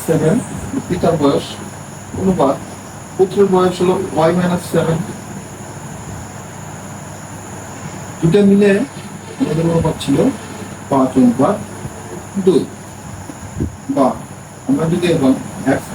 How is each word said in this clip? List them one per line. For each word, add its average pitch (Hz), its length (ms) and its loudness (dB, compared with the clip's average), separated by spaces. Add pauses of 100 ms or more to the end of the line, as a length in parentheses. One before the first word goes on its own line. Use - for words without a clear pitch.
সেভেন, 156 280 4 (540)
পিতার 175 340 2
বয়স 139 240 2 (720)
অনুপাত 190 360 4 (600)
পুত্রের 190 380 4
বয়স 180 280 4
হলো 180 120 4 (200)
ওয়াই 160 240 4
মাইনাস 175 240 2 (100)
সেভেন। 165 260 2 (3250)
দুটো 185 200 6 (100)
মিলে 202 200 8 (720)
আমাদের 160 300 2
অনুপাত 160 340 2
ছিল - 140 2 (720)
পাঁচ 131 280 4
অনুপাত 127 380 6 (880)
দুই। 175 180 6 (1300)
বা 262 120 4 (600)
আমরা 143 240 2
যদি 175 220 0
এখন 131 180 4 (400)
এক্স - 220 -2